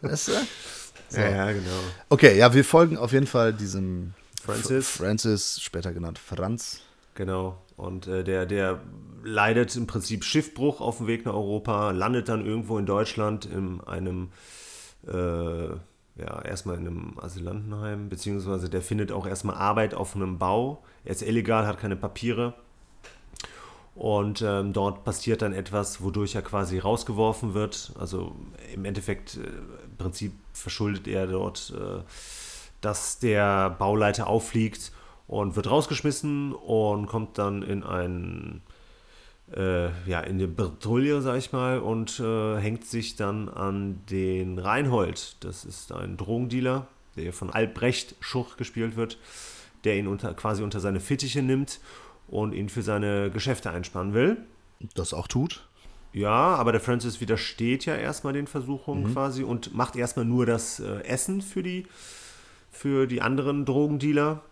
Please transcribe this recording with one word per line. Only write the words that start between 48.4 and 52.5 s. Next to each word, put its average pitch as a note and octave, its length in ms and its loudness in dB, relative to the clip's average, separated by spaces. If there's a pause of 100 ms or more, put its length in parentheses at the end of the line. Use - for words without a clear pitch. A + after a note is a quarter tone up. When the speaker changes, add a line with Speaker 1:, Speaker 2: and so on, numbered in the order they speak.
Speaker 2:
gespielt A2+ 360 -4
wird, A2+ 220 -2 (680)
der G#2+ 120 4
ihn G2+ 100 0
unter, G2 280 -2
quasi G#2+ 280 -2
unter G2+ 180 -2
seine G2 200 0
Fittiche C3+ 420 -2
nimmt C3+ 380 0 (480)
und G#2+ 240 -2